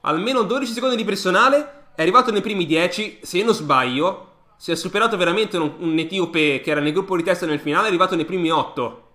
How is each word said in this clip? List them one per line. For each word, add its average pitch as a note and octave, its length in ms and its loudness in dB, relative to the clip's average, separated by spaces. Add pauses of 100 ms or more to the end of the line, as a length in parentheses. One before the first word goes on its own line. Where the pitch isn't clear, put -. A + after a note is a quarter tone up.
Almeno G#3+ 420 0
dodici A#3 300 -2
secondi B3 220 0
di A3 80 -4
personale, G#3 800 2 (120)
è D#3+ 60 -4
arrivato A#3 280 4
nei G#3 120 0
primi G3+ 240 -2
dieci, F3 560 -2
se F3+ 200 -2
non A3+ 120 2
sbaglio. C#3+ 800 0 (240)
Si - 140 -8
è E3 40 2
superato G#3 400 0
veramente F3+ 420 0
un, D3+ 220 -2
un D#3+ 180 -2
etiope E3 640 0
che D3+ 100 -4
era D3 100 0
nel D3+ 100 0
gruppo F#3 240 -2
di E3+ 80 0
testa F3 220 0
nel D3 140 -2
finale, E3 260 0
è - 20 0
arrivato F#3 280 2
nei D#3+ 100 -2
primi F3 240 -2
otto. C3 640 -4